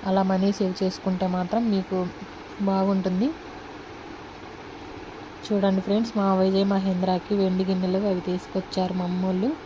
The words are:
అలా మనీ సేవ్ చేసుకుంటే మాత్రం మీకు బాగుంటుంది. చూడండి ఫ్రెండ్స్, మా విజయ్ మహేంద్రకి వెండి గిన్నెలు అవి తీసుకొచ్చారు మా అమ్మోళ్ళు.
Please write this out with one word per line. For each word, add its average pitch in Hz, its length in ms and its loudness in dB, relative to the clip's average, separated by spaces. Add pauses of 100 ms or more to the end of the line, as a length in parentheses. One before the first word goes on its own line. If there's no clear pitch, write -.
అలా 190 240 4
మనీ 190 260 4
సేవ్ 185 240 0
చేసుకుంటే 185 540 0
మాత్రం 185 260 0 (120)
మీకు 190 240 0 (720)
బాగుంటుంది. 190 580 2 (2250)
చూడండి 196 400 4
ఫ్రెండ్స్, 220 320 2
మా 196 80 2 (120)
విజయ్ 190 360 4
మహేంద్రకి 185 640 2
వెండి 185 280 2
గిన్నెలు 185 320 2 (100)
అవి 180 200 0
తీసుకొచ్చారు 185 680 -2
మా 180 100 0
అమ్మోళ్ళు. 185 380 2 (180)